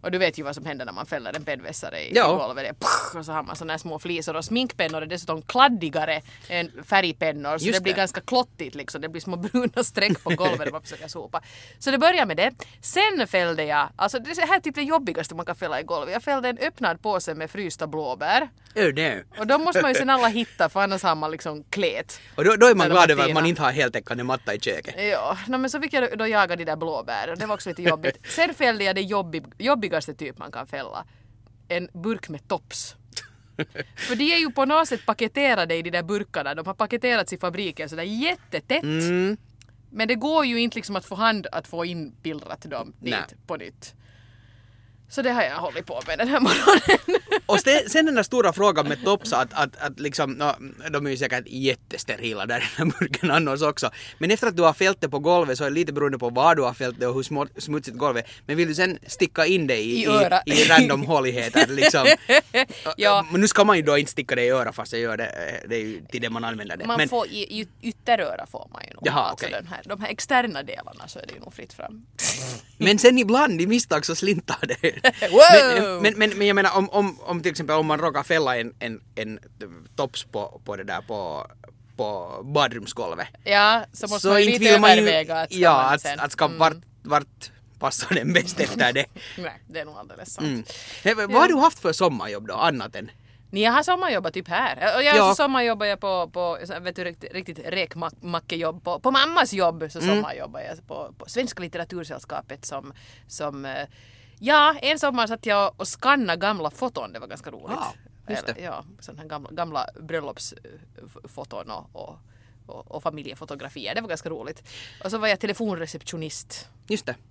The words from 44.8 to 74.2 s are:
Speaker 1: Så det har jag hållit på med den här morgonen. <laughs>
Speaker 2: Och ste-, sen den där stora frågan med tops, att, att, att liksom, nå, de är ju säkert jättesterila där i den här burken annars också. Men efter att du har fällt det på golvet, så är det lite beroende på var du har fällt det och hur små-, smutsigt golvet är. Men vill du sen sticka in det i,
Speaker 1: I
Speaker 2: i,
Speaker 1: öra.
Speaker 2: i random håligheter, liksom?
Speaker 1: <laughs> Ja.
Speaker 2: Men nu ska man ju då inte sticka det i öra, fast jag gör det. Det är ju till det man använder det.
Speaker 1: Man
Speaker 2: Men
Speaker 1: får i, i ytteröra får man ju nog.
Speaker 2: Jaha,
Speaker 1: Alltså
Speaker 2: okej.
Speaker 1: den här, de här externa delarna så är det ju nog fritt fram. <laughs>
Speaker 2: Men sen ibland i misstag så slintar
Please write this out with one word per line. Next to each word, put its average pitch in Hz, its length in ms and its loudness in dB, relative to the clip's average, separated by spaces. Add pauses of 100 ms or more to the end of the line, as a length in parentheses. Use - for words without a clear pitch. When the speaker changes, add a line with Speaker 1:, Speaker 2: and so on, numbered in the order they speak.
Speaker 1:
Så - 140 -6
det 247 80 0
har 240 120 0
jag 139 140 -2
hållit 165 300 -6
på 120 200 -8
med 160 120 -6
den 233 100 0
här 269 120 2
morgonen. - 800 4 (140)
<laughs> - 120 -2
Speaker 2:
Och - 100 4
ste-, 269 320 4
sen 311 180 2
den 302 80 0
där 226 80 2
stora 202 300 2
frågan 160 360 2
med 135 160 -6
tops, 202 280 0
att, 127 200 0
att, 143 240 -2
att 143 240 -8
liksom, 143 320 -2
nå, 143 220 -2 (360)
de 147 160 -2
är 139 40 -2
ju 131 60 -4
säkert 123 300 -4
jättesterila 113 1000 -4
där 120 140 -2
i 120 40 -4 (120)
den 160 140 2
här - 100 -8
burken 175 300 -2
annars 147 320 2
också. 147 280 -2 (280)
Men 165 120 0
efter 220 160 2
att 185 100 0
du 175 60 2
har 160 100 6
fällt 190 280 0
det 156 80 -4
på 143 100 -4
golvet, 156 400 2
så 151 60 -2
är 139 40 0
det 139 60 -2
lite 160 180 -2
beroende 139 260 0
på 120 120 -2
var 143 240 4
du 147 80 2
har 123 120 0
fällt 123 260 -6
det 123 60 -2
och 123 80 -2
hur 135 80 -2
små-, 143 240 -4 (120)
smutsigt 143 380 -8
golvet 123 280 0
är. - 60 -18 (160)
Men 147 100 -4
vill 170 120 2
du 156 60 -4
sen 185 320 0
sticka 165 400 0
in 175 200 2
det 131 100 2
i, 110 180 -2
Speaker 1:
I 226 80 0
Speaker 2:
i, - 40 0
Speaker 1:
öra. 190 400 4
Speaker 2:
i 151 180 6
random 156 420 6
håligheter, 131 600 2
liksom? 262 400 4 (460)
Speaker 1:
<laughs> - 440 -2
Ja. 202 340 4
Speaker 2:
Men 180 100 2
nu 208 80 6
ska - 160 6
man 208 120 6
ju 160 60 2
då 147 160 4
inte 147 140 0
sticka 135 220 -4
det 123 100 2
i 123 60 4
öra, 127 220 0
fast - 200 -10
jag 117 100 -4
gör 113 140 -4
det. 87 520 -8
Det 113 80 -4
är 113 40 -2
ju 107 260 -8
till 120 160 -8
det 117 80 -4
man 117 140 -6
använder 110 320 -8
det. 92 100 -10
Speaker 1:
Man 233 100 0
Speaker 2:
Men 233 120 2
Speaker 1:
får 240 180 -2
i, 208 340 -8
i 202 80 -10 (140)
ytteröra 208 640 -2
får - 260 -16
man - 160 -16
ju - 60 -20
nog. - 120 -18
Speaker 2:
Jaha, 143 160 0
Speaker 1:
Alltså - 240 -4
Speaker 2:
okej. - 140 -6
Speaker 1:
den 175 60 -14
här, 175 180 -14
de 196 160 -10
här 208 100 -8
externa 220 520 -2
delarna - 460 -14
så - 100 -16
är - 80 -16
det - 80 -16
ju - 60 -18
nog - 140 -20
fritt - 180 -18
fram. 220 340 -16 (360)
<laughs> 127 360 -12
Speaker 2:
Men 202 200 4
sen 247 200 10
ibland 233 420 4
i 175 60 2
misstag 202 400 0
så 165 80 -2
slintar 185 480 -2